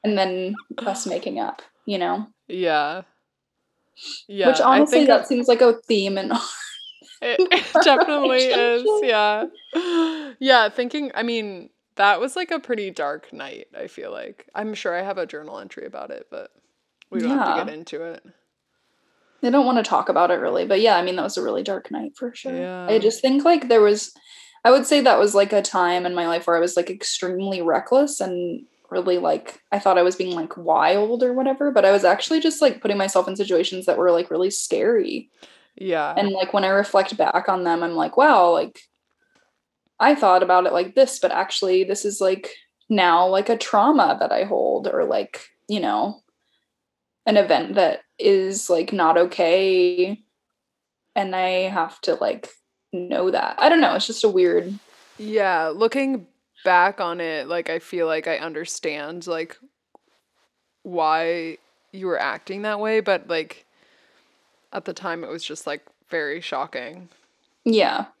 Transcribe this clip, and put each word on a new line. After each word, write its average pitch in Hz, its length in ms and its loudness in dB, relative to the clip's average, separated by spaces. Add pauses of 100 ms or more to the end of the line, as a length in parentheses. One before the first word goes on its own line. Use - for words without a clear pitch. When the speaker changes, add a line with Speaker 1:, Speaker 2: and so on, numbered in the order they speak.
Speaker 1:
And 214 140 0
then 185 360 -2 (320)
us 196 220 -6
making 175 320 -6
up, - 240 -8 (240)
you 202 100 -4
know? 180 300 -4 (200)
Speaker 2:
Yeah. 165 540 -2 (1300)
Yeah, 202 220 0
Speaker 1:
Which, 254 120 2
Speaker 2:
I - 40 4
Speaker 1:
honestly, 294 340 6
Speaker 2:
think 285 80 6
Speaker 1:
that 226 140 6
Speaker 2:
it - 60 -12
Speaker 1:
seems 247 200 0
like 240 140 4
a 240 120 6 (140)
theme 196 320 0
in 190 180 -6
<laughs> - 840 -12
Speaker 2:
It, 240 280 -2
it - 160 0 (100)
Speaker 1:
our 330 60 6
Speaker 2:
definitely 269 640 4
is, 240 380 2
Speaker 1:
relationship. 415 260 0
Speaker 2:
yeah. 214 360 2 (960)
Yeah, 247 300 4
thinking, 254 460 -6
I 233 80 -4
mean, 214 460 -8 (260)
that 202 240 4
was, 262 160 -6
like, 359 160 -6
a 320 80 -4
pretty 208 320 -6
dark 151 420 -8
night, - 420 -16
I - 120 -12
feel - 240 -14
like. - 420 -16
I'm 214 220 -8
sure 180 200 -6
I 180 60 -4
have 196 160 -6
a 170 80 -6
journal 151 340 -16
entry - 260 -16
about - 260 -14
it, - 180 -16
but - 220 -14 (580)
we 196 120 -6
don't 240 100 -2
have 269 140 0
to 80 80 -2
get - 140 -4
Speaker 1:
Yeah. 151 60 -12
Speaker 2:
into 160 300 -12
it. 165 200 -14 (1200)
Speaker 1:
I 240 60 0
don't 262 160 4
wanna 240 180 2
talk - 260 0
about 175 220 2
it, 175 40 2
really, - 300 -2
but 196 160 2
yeah, 214 160 6
I 175 60 0
mean, 185 120 -4
that 180 80 -4
was 196 140 -6
a 180 60 -4
really 180 200 -4
dark 196 280 -8
night - 260 -10
for 240 160 -10
sure. 180 360 -10 (180)
I 208 60 0
Speaker 2:
Yeah. 220 60 4
Speaker 1:
just 214 220 0
think, 269 240 2
like, 320 240 2
there 226 120 8
was, 208 300 2 (520)
I 240 80 6
would 269 160 6
say 285 140 4
that 240 180 6
was, 202 160 2
like, 202 180 4
a 202 80 4
time 180 440 0
in 180 100 -4
my 170 120 -2
life 170 200 -2
where 170 100 2
I - 20 2
was, 170 160 0
like, 175 140 0
extremely 185 720 -6
reckless 269 580 0
and 175 460 -6 (240)
really, 180 300 0
like, 165 420 -4 (100)
I 202 80 -2
thought 190 200 4
I 175 40 4
was 180 120 2
being, 185 200 -6
like, 160 220 -8
wild 175 680 0
or 247 100 0
whatever, 269 380 -2
but 202 140 4
I 190 60 6
was 196 140 4
actually 208 340 2
just, 311 220 0
like, 254 200 2
putting 202 160 -2
myself 190 300 0
in 190 80 -6
situations 190 500 0
that 180 120 2
were, 180 140 4
like, 170 200 0
really 180 200 0
scary. - 800 -2 (460)
Speaker 2:
Yeah. 160 420 -4
Speaker 1:
And, 202 140 0
like, 185 220 -4
when 202 100 2
I 190 60 0
reflect 196 480 2
back - 320 0
on 185 140 -2
them, 170 200 0
I'm 170 120 -4
like, 160 220 -2
"Wow, 233 340 6
like, 160 280 -2 (1200)
I 277 160 6
thought 190 280 4
about 180 220 4
it - 80 0
like 185 220 -2
this, 262 240 2
but 190 120 0
actually 190 520 0
this 185 220 -4
is, 202 160 -4
like, 190 300 -2 (380)
now, 180 380 4
like, 190 220 0
a 226 80 2
trauma 226 600 2
that - 120 0
I - 120 0
hold - 440 -2
or, 165 180 -2
like, 104 360 -4 (260)
you 208 120 -4
know, 113 420 -4 (1040)
an 214 120 4
event 196 380 0
that 180 260 2 (180)
is, 196 500 0
like, 170 240 0
not 170 240 4
okay, 180 1040 2 (920)
and 190 200 -2
I 185 340 0
have 170 320 -6
to, - 140 0
like, - 340 -4 (440)
know 180 380 -4
that." - 280 -4
I 302 100 6
don't 330 120 4
know, - 140 2
it's 196 120 -4
just 226 160 -6
a 214 60 4
weird 180 500 0 (380)
Speaker 2:
Yeah, 196 560 -2
looking 233 540 -2 (380)
back 185 340 4
on 175 220 -4
it, 156 260 -6
like, 170 220 -4
I 165 100 -4
feel 170 280 -4
like 160 200 -2
I 165 100 -2
understand, 160 920 -10
like, 165 300 -8 (1300)
why 165 760 -2 (340)
you 190 160 -10
were 170 120 -2
acting 190 440 -6
that 208 160 -4
way, 220 200 0
but, 202 280 -2
like, 160 380 -8 (1080)
at 196 120 -12
the 185 80 -12
time 170 300 -10
it - 60 -14
was 165 140 -12
just, - 220 -14
like, 151 200 -8 (240)
very 156 320 -6
shocking. 151 680 -10 (540)
Speaker 1:
Yeah. 220 420 0 (160)